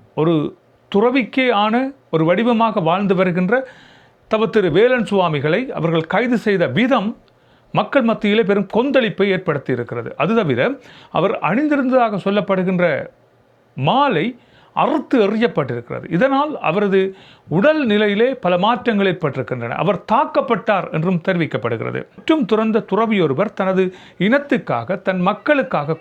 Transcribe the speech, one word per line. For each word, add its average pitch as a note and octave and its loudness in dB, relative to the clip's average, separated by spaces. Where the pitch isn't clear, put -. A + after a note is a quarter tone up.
ஒரு E3 2
துறவிக்கே B3 2
ஆன G#3+ 0
ஒரு D#3+ 2
வடிவமாக A3 2
வாழ்ந்து F#3+ 0
வருகின்ற F#3 0
தவ A3 0
திரு G3 4
வேலன் A#3 4
சுவாமிகளை E3 0
அவர்கள் E3 0
கைது A#3+ 0
செய்த F#3+ 2
விதம் A3+ 0
மக்கள் A#3 0
மத்தியிலே G#3+ 2
பெரும் G3+ 0
கொந்தளிப்பை A#3 0
ஏற்படுத்தி D#3+ -4
இருக்கிறது. A#2+ -8
அது F3+ 0
தவிர C#3+ 0
அவர் F#3 0
அணிந்திருந்ததாக B3+ 0
சொல்லப்படுகின்ற F#3+ 0
மாலை A#3 2
அறுத்து C#4 0
எறியப்பட்டிருக்கிறது. C#3 -2
இதனால் C#4 2
அவரது F#3+ 2
உடல் D4+ 4
நிலையிலே G#3+ 2
பல F3+ 2
மாற்றங்கள் G#3+ 0
ஏற்பட்டிருக்கின்றன. C3 -4
அவர் F3 0
தாக்கப்பட்டார் A3+ 0
என்றும் E3+ 0
தெரிவிக்கப்படுகிறது. A#2 -4
முற்றும் D#4+ 0
துறந்த G#3+ 0
துறவியொருவர் G3 0
தனது F#3+ 2
இனத்துக்காக, G3+ 0
தன் F#3 -2
மக்களுக்காக G3 -2